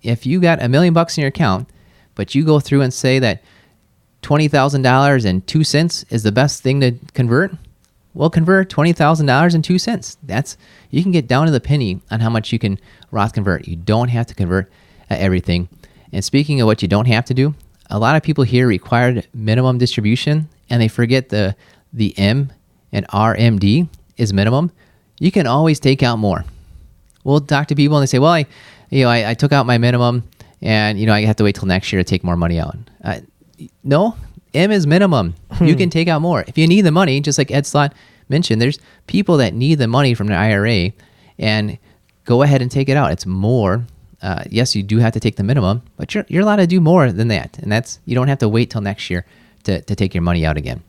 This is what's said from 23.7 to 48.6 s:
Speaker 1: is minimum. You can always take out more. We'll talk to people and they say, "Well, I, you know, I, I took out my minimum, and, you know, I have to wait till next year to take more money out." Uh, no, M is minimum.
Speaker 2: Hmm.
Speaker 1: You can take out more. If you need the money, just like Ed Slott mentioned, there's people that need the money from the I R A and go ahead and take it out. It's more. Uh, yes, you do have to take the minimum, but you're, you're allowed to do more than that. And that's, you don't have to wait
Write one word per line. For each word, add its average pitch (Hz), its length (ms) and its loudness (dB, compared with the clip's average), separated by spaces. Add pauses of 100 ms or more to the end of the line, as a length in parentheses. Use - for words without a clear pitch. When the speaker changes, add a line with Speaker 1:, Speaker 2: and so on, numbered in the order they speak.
Speaker 1:
is 104 160 -2
minimum. 123 360 0 (500)
You 175 120 0
can 156 160 0
always 151 320 2
take 135 240 2
out 117 160 0
more. 90 240 0 (800)
We'll 143 160 2
talk 143 280 -2
to 147 60 -2
people 147 220 2
and 139 60 2
they 135 40 0
say, 127 140 0
"Well, 156 100 4
I, 160 160 0 (420)
you 135 140 0
know, 120 80 4
I, 113 200 0
I 117 40 -2
took 147 180 0
out 135 140 2
my 123 100 2
minimum, 120 460 0 (400)
and, 107 340 0
you 107 100 -2
know, 110 60 4
I 104 120 2
have 107 120 2
to 107 80 0
wait 101 120 0
till 95 100 -6
next 90 260 -2
year 95 80 0
to 87 80 -2
take 92 140 -2
more 87 140 -2
money 85 240 -2
out." 76 160 -8 (260)
Uh, - 160 -8 (640)
no, 165 320 0 (400)
M 180 160 2
is 190 160 2
minimum. 147 480 2 (160)
Speaker 2:
Hmm. - 140 0
Speaker 1:
You 147 100 4
can 165 160 0
take 165 160 -2
out 160 160 0
more. 170 240 -2
If - 100 -8
you 160 120 4
need 196 140 4
the 160 100 4
money, 151 280 2
just 147 160 -2
like 139 140 -2
Ed 143 160 -2
Slott 147 280 0 (340)
mentioned, 135 340 0
there's 139 160 -2 (300)
people 185 300 0
that 117 160 0
need 135 200 0
the 123 140 0
money 127 260 2
from 101 140 -4
the 104 60 0
I 104 180 2
R 101 140 0
A 101 280 0 (440)
and 107 400 -4 (460)
go 123 180 2
ahead 139 200 2
and 123 80 -4
take 135 180 -2
it 135 80 2
out. 117 140 0
It's 87 160 -6
more. 104 580 0 (380)
Uh, 95 280 -8
yes, 117 240 0
you 101 80 -2
do 107 160 0
have 113 140 2
to - 80 -4
take - 160 -2
the 98 80 -4
minimum, 113 380 0 (140)
but - 180 -10
you're, - 140 -4
you're 180 140 0
allowed 208 140 2
to 185 100 2
do 180 140 2
more 156 320 4
than 110 160 -2
that. 87 300 -4
And 101 120 -8
that's, 110 340 -4
you 120 100 -6
don't 127 120 0
have 143 120 0
to 110 100 0
wait 113 220 0